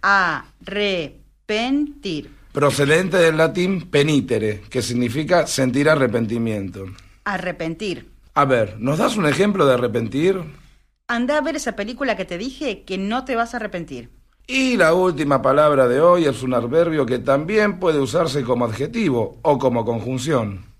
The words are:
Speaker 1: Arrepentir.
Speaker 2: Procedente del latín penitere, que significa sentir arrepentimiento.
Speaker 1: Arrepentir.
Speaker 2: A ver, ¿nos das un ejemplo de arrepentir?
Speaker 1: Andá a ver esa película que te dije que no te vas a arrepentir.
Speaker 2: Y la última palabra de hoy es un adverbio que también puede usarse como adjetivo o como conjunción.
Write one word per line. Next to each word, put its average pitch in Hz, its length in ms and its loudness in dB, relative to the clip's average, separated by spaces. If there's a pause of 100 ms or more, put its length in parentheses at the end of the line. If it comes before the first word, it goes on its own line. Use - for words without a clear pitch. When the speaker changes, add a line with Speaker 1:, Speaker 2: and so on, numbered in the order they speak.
Speaker 1:
Arrepentir. 196 2250 -4 (200)
Speaker 2:
Procedente 147 680 2
del 165 200 4
latín 175 520 0
penitere, 113 800 0
que 127 120 -2
significa 127 680 0
sentir 139 420 0
arrepentimiento. 113 960 -2 (380)
Speaker 1:
Arrepentir. 170 880 -8 (240)
Speaker 2:
A 143 100 4
ver, 113 340 0
¿nos 139 200 -2
das 233 180 0
un 180 80 0
ejemplo 175 400 2
de 135 100 6
arrepentir? 123 640 -2 (680)
Speaker 1:
Andá 247 300 -2
a 302 40 0
ver 294 140 -4
esa 269 200 -6
película 233 400 -4
que 180 100 -8
te 175 120 -10
dije 247 460 -8
que 185 140 -8
no 220 280 -4
te 262 100 -4
vas 233 180 -4
a 247 40 -8
arrepentir. 151 520 -10 (380)
Speaker 2:
Y 262 300 0
la 165 180 6
última 151 480 2
palabra 139 440 4
de 123 140 2
hoy 175 240 6
es 127 160 -2
un 127 140 -2
adverbio 147 500 0
que 127 140 -2
también 175 600 0
puede 160 200 2
usarse 139 440 -2
como 120 220 0
adjetivo 123 800 -2
o 143 160 2
como 117 260 0
conjunción. 117 800 -4 (140)